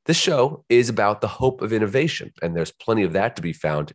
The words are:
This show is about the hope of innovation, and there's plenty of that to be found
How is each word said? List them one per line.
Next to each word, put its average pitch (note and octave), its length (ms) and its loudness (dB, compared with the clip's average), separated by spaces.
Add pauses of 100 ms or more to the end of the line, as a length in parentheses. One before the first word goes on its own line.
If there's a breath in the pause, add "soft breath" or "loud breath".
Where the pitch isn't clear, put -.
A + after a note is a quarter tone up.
This E3 100 2
show D3 500 0
is A#2+ 220 4
about G#2+ 320 0
the G2+ 60 0
hope B2+ 340 -2
of G#2+ 100 -4
innovation, A2+ 600 -2 (100)
and E2+ 160 -4
there's D#2+ 140 -4
plenty A2+ 320 -2
of E2 100 0
that G#2 220 0
to F2 80 -10
be E2+ 100 -4
found D2+ 420 -4